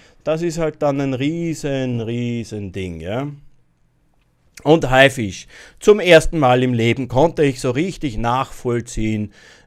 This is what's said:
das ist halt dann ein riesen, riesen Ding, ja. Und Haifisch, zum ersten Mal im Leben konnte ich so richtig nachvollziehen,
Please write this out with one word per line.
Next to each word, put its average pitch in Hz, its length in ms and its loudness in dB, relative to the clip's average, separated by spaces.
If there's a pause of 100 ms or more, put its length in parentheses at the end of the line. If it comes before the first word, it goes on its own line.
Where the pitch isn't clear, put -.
(240)
das 160 180 -2
ist 170 180 -6
halt 156 240 -4
dann 143 180 0
ein 135 120 -2
riesen, 139 880 -4
riesen 113 720 -6
Ding, 90 260 -8
ja. 110 280 -6 (1400)
Und 147 280 2
Haifisch, 131 560 2 (320)
zum 208 200 6
ersten 170 380 6
Mal 127 240 4
im 127 140 0
Leben 117 320 0
konnte 151 360 2
ich 135 160 0
so 131 120 -2
richtig 147 460 -4
nachvollziehen, 113 1160 -4 (340)